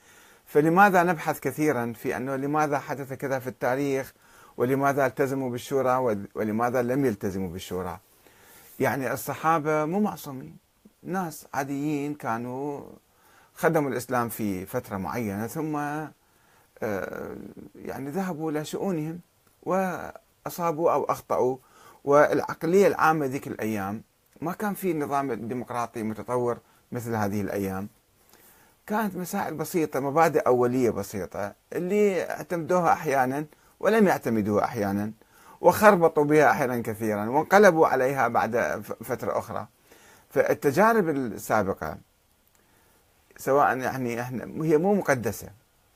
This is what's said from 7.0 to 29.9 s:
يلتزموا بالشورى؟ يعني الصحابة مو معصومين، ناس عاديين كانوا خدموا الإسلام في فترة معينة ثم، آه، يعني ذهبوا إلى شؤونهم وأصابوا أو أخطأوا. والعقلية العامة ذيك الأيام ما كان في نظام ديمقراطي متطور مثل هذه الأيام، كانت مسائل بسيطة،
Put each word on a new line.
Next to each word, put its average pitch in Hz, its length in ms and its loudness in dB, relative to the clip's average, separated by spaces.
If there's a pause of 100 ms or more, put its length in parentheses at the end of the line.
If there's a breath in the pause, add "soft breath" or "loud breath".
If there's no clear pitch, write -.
يلتزموا 98 440 -2
بالشورى؟ 90 500 -8 (840 loud breath)
يعني 127 320 -2
الصحابة 151 720 -2
مو 175 160 -2
معصومين، 151 560 -6 (460)
ناس 165 520 -8
عاديين 143 600 -4
كانوا 127 680 -6 (720 soft breath)
خدموا 160 360 2
الإسلام 120 380 -2
في 98 380 -4
فترة 120 300 -6
معينة 101 500 -4
ثم، 156 300 -4
آه، - 1600 -8 (380)
يعني 135 360 -10
ذهبوا 160 400 -4
إلى 151 140 -4
شؤونهم 165 560 -4 (420)
وأصابوا 170 1300 -2
أو 135 120 2
أخطأوا. 127 520 0 (480 loud breath)
والعقلية 151 800 4
العامة 156 400 2
ذيك 135 200 -6
الأيام 110 560 -4 (380)
ما 160 120 -4
كان 202 220 -4
في 185 200 -2
نظام 139 380 0
ديمقراطي 117 680 -6
متطور 117 560 -2 (340 soft breath)
مثل 117 220 -6
هذه 104 260 0
الأيام، 98 480 -4 (1000 soft breath)
كانت 208 300 -2
مسائل 175 380 -6
بسيطة، 151 460 -2